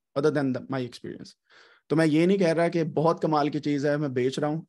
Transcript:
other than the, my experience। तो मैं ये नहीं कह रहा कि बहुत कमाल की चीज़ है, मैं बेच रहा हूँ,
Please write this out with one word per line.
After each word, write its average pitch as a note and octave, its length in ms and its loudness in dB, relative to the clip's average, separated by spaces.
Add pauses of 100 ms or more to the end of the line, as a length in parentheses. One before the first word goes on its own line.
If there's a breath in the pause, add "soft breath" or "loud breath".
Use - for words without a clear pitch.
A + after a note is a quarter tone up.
(180)
other D3 180 2
than C3+ 200 -2
the, - 140 -12
my B2+ 200 -6
experience। - 440 -16 (540 soft breath)
तो D3 80 0
मैं E3 100 4
ये D#3+ 200 4
नहीं G3 120 4
कह E3 140 2
रहा E3 160 2
कि E3 160 0
बहुत E3 380 0
कमाल D3+ 280 2
की D3 100 -4
चीज़ D3 260 -2
है, D3 100 0
मैं C#3+ 180 -4
बेच B2+ 240 0
रहा D3 120 -2
हूँ, D#3+ 180 -6